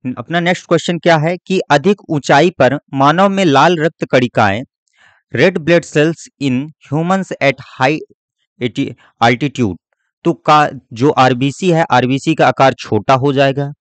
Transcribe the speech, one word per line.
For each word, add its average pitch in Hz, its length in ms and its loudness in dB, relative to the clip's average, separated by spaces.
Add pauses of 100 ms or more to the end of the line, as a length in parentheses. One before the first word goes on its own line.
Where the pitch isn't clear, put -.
अपना 127 360 -6
नेक्स्ट 170 260 -4
क्वेश्चन 170 320 -2
क्या 165 200 2
है 170 180 -2
कि 185 220 -4 (120)
अधिक 147 400 0
ऊंचाई 156 400 2
पर 135 280 0 (160)
मानव 151 340 2
में 196 160 -2
लाल 156 340 2
रक्त 156 260 -4
कणिकाएं, 120 580 0 (720)
red 175 240 0
blood 165 280 0
cells 156 340 -2 (220)
in 131 180 -2 (240)
humans 175 480 -4 (100)
at 139 160 0 (140)
high 143 260 -2 (640)
ati-, 127 320 -6 (300)
altitude, 120 540 0 (480)
तो 170 100 0
का 151 340 2 (240)
जो 123 260 0
आरबीसी 131 520 0
है, 165 200 0
आरबीसी 127 440 0
का 156 140 2
आकार 135 260 2
छोटा 110 400 -2
हो 135 180 0
जाएगा 139 360 0 (120)